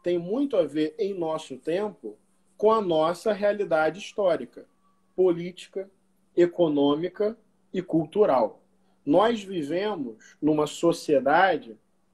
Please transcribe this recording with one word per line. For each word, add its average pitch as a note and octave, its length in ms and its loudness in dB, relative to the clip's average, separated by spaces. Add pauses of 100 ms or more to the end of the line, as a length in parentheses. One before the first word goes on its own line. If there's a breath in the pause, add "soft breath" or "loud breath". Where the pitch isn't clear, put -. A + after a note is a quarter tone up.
tem F3 160 -2
muito A3+ 400 -4
a F3 60 4
ver, D#3 340 -2
em G3+ 160 -4
nosso D#3+ 440 -6
tempo, E3+ 600 -8 (380)
com G#3+ 160 4
a A3 100 2
nossa E3+ 520 0
realidade F3+ 680 0
histórica, D#3+ 640 -4 (500)
política, F3+ 720 -2 (460)
econômica E3+ 1040 0 (360)
e F#3 80 -4
cultural. D#3 800 0 (420)
Nós G3+ 380 2
vivemos E3+ 960 -6
numa D3+ 260 2
sociedade C#3+ 1120 2 (360)